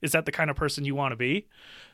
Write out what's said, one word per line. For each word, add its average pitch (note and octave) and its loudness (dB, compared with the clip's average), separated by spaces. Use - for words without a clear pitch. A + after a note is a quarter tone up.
Is C#3+ 0
that D#3+ 4
the D3 0
kind D#3 2
of C#3 0
person D3 0
you C#3 0
want C#3 0
to A#2 -4
be?" C3+ 0